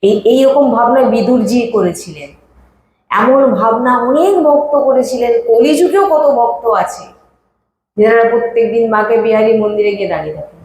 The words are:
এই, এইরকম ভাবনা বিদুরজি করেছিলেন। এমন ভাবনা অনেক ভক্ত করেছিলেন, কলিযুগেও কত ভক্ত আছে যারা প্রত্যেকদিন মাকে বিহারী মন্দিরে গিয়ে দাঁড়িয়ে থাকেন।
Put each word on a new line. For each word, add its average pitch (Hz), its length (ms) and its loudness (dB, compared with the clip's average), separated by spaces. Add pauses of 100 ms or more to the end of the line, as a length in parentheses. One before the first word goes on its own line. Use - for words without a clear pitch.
এই, 202 240 2
এইরকম 269 460 2
ভাবনা 240 300 0
বিদুরজি 226 680 0
করেছিলেন। 175 600 -6 (800)
এমন 247 440 2
ভাবনা 247 440 0
অনেক 311 460 0
ভক্ত 294 420 0
করেছিলেন, 240 640 0
কলিযুগেও 302 580 2
কত 294 300 2
ভক্ত 233 320 -2
আছে - 360 -2 (1000)
যারা 226 260 4
প্রত্যেকদিন 233 640 -2
মাকে 214 260 0
বিহারী 220 400 2
মন্দিরে 208 380 -2
গিয়ে 202 140 -6
দাঁড়িয়ে 156 260 -6
থাকেন। - 300 -18